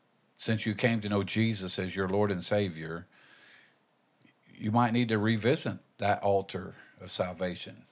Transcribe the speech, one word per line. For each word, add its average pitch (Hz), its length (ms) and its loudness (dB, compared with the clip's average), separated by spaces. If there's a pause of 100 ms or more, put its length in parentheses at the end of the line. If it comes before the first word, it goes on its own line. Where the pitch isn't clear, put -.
(360)
since 110 300 -2
you 107 80 0
came 117 260 0
to 104 80 -4
know 101 140 2
Jesus 101 560 0
as 92 180 -4
your 95 120 0
Lord 101 220 2
and 92 140 -2
Savior, 82 600 -2 (1500)
you 107 140 -4
might 117 220 4
need 120 160 2
to 110 100 2
revisit 113 600 2 (200)
that 101 240 0
altar 95 520 0 (260)
of 92 100 -12
salvation, 90 640 -4 (140)